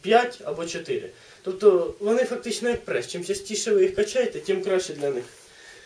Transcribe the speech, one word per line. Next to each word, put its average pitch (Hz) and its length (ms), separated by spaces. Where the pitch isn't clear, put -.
п'ять 240 440
або 160 200
чотири. 139 440
Тобто 185 560
вони 226 260
фактично 233 440
як - 160
прес. - 220
Чим 175 180
частіше 202 460
ви 196 120
їх 190 120
качаєте, 214 440
тим 185 240
краще 185 300
для 143 160
них. 123 140